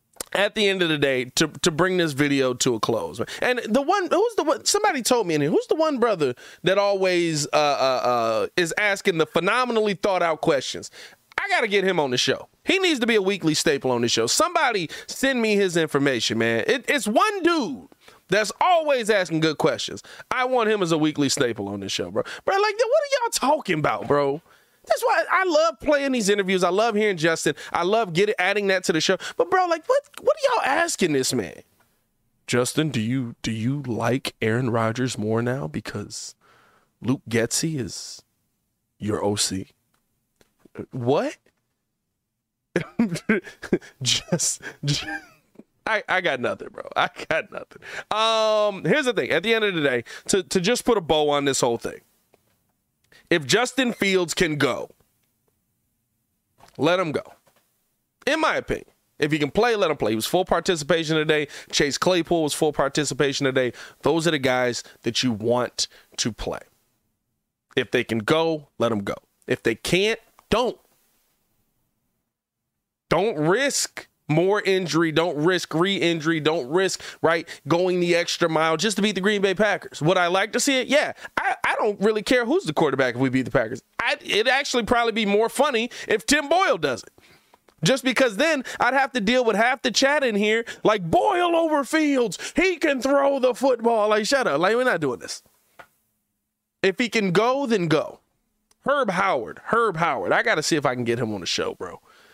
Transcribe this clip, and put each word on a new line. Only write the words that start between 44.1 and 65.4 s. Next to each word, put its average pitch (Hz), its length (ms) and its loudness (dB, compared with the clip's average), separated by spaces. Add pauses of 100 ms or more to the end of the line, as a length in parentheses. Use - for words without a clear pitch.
just, 143 220 -2 (800)
I, 214 240 -2
I 185 120 0
got 147 180 -2
nothing, 107 320 -6
bro. - 240 -14
I 170 140 0 (200)
got 156 220 -4
nothing. - 300 -16 (280)
Um, 214 760 0
here's 254 220 2
the 247 80 0
thing. 156 160 -2
At 165 140 0
the 226 100 2
end 220 100 2
of 196 120 0
the 160 60 -2
day, 127 220 0 (240)
to, 180 140 2
to - 180 -2
just 175 260 0
put 233 120 4
a 190 40 0
bow 151 280 2
on 143 160 0
this 135 160 0
whole 117 160 2
thing, - 220 -10 (1300)
if 165 160 2
Justin 240 480 0
Fields 190 400 0
can 160 220 0
go, 127 340 -2 (1900)
let 165 220 2
him 165 120 -2
go. 117 100 -4 (1040)
In 269 140 0
my 277 160 0
opinion, - 320 -6 (320)
if 147 120 0
he 156 60 0
can 143 140 0
play, 226 240 2
let 185 160 0
him 139 60 -2
play. 110 160 0
He - 20 0
was 110 100 -4
full 185 200 0
participation 165 720 0
today. 156 320 2 (240)
Chase 143 280 0
Claypool 170 440 2
was 143 100 0
full 151 200 0
participation 139 720 0
today. 131 280 0 (280)
Those 160 260 2
are 165 40 2
the 151 80 0
guys 127 440 0 (200)
that - 180 -2
you 127 100 0
want 117 560 -2 (300)